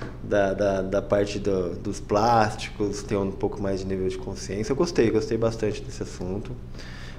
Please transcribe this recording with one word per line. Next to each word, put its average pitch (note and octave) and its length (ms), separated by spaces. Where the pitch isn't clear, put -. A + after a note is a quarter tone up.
da, G2+ 300
da, G2 300
da F#2+ 200
parte G2+ 360
do, F#2+ 380
dos G2+ 220
plásticos, G#2+ 1040
ter - 140
um G2 140
pouco G2 320
mais G2 180
de F#2+ 60
nível F#2+ 220
de F#2 100
consciência. G2+ 540
Eu C3 40
gostei, C#3 340
gostei A2 280
bastante A2+ 440
desse - 200
assunto. G#2 500